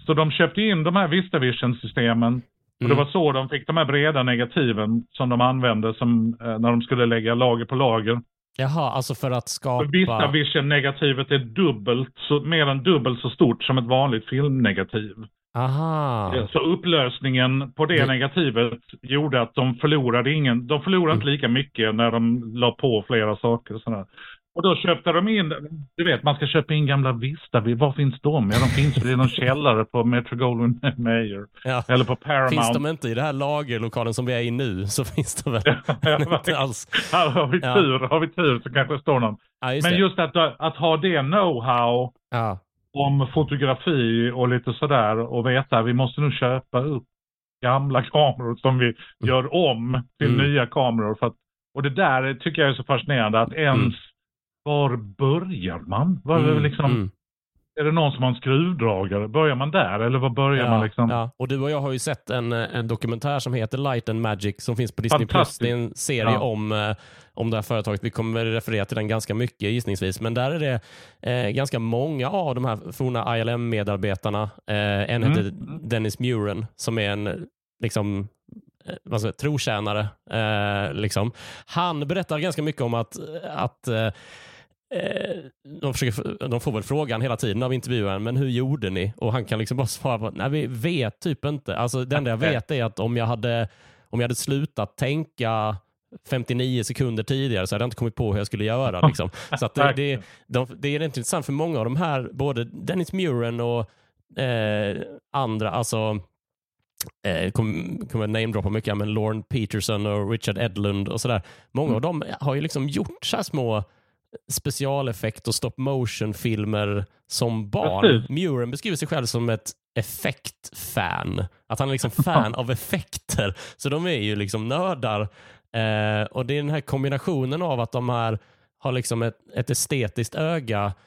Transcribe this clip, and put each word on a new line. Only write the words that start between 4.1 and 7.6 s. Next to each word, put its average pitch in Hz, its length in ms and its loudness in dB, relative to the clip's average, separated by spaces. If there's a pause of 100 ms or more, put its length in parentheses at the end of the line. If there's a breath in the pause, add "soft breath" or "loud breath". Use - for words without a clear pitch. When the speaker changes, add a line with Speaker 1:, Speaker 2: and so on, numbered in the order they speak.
Speaker 1:
negativen 117 880 2
som 127 180 -2
de 120 120 4
använde 123 520 2
som, 117 480 2
eh, 113 180 -4
när 117 120 4
de 117 100 4
skulle 120 240 2
lägga 117 300 2
lager 120 300 2